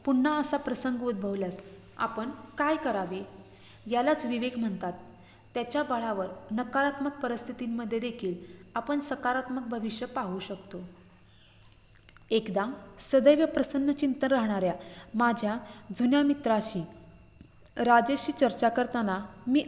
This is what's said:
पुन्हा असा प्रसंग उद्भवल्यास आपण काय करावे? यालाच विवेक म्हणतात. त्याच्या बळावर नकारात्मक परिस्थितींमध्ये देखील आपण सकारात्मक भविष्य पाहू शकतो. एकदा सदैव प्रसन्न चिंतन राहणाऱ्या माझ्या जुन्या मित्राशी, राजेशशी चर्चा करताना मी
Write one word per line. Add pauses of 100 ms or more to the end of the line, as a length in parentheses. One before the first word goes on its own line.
पुन्हा
असा
प्रसंग
उद्भवल्यास (420)
आपण (280)
काय
करावे? (600)
यालाच
विवेक
म्हणतात. (600)
त्याच्या
बळावर (260)
नकारात्मक
परिस्थितींमध्ये
देखील (400)
आपण
सकारात्मक
भविष्य
पाहू
शकतो. (1500)
एकदा (340)
सदैव
प्रसन्न
चिंतन
राहणाऱ्या (400)
माझ्या (420)
जुन्या
मित्राशी, (920)
राजेशशी
चर्चा
करताना (260)
मी